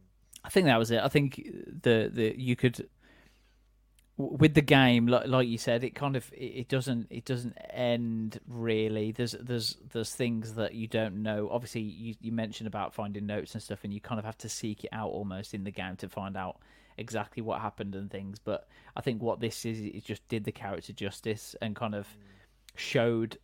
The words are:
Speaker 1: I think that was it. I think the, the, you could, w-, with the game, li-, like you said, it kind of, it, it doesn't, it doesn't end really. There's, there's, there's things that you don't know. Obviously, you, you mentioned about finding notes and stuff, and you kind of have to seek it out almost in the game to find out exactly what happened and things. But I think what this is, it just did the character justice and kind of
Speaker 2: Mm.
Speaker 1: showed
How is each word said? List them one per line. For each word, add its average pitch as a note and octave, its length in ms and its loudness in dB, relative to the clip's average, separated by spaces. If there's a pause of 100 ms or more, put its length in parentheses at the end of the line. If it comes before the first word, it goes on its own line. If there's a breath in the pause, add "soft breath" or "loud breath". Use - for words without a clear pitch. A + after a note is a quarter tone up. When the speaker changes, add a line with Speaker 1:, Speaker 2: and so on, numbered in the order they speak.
(420)
Speaker 1:
I - 60 -14
think F#3+ 180 6
that A#2+ 120 8
was A2+ 140 4
it. A2+ 100 4
I C#3 60 2
think C#3+ 260 4 (480)
the, A2 280 6
the, A2 300 2
you B2+ 140 2
could, - 340 2 (1300 soft breath)
w-, C#3 200 -4
with D#3 180 8
the D#3 80 10
game, B2+ 460 8
li-, B2 180 6
like B2+ 220 4
you A2+ 100 -2
said, A#2+ 240 2
it B2+ 140 -6
kind C#3 180 -2
of, - 180 -4
it, - 40 -18
it B2+ 320 -8
doesn't, B2+ 420 0
it A#2+ 140 -10
doesn't A#2+ 340 -4 (120)
end A#2 760 0
really. A2 640 2
There's, A#2 220 -2
there's, A#2+ 460 -4 (140)
there's A2+ 220 -4
things A2+ 400 0
that A2 200 -2
you A2 120 -4
don't A2 380 0
know. G#2+ 260 0
Obviously, A#2+ 300 -4
you, G#2+ 400 -8
you A2+ 100 -8
mentioned A2+ 380 -4
about G2 260 -4
finding G#2 320 -4
notes G#2 280 -4
and G#2+ 80 -8
stuff, - 200 -8
and G2+ 100 -6
you G#2 80 -8
kind A2+ 200 -4
of G#2 40 -8
have A2 140 -8
to A2 100 -10
seek - 360 -6
it - 80 -8
out A2 160 -4
almost G2 460 -6
in G2 100 -6
the G2+ 80 -6
game F#2 240 -6
to G2 120 -10
find G2 280 -6
out F#2 240 -6 (360 soft breath)
exactly A2+ 460 -6
what A2 180 -2
happened G2+ 360 -6
and G2 120 -6
things. G2 300 -10
But - 300 -4 (280 loud breath)
I - 40 -4
think A#2 200 -2
what A2+ 200 0
this A2+ 240 -4
is, A2 160 -4
it G#2 240 -8
just - 240 -8
did A2 160 -2
the G#2+ 80 -2
character G2 400 -8
justice - 680 -6
and G#2+ 140 -4
kind G#2+ 220 -4
of G2+ 100 -6
Speaker 2:
Mm. - 720 -20
Speaker 1:
showed A#2 640 2